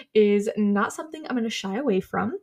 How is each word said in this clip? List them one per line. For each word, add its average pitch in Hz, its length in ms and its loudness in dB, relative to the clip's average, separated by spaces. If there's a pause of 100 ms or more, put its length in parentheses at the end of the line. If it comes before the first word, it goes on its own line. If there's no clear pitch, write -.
(140)
is 208 420 4
not 202 380 2
something 311 340 -12
I'm 254 80 -4
gonna 226 140 -2
shy 196 280 -6
away 233 220 0
from. 202 440 -4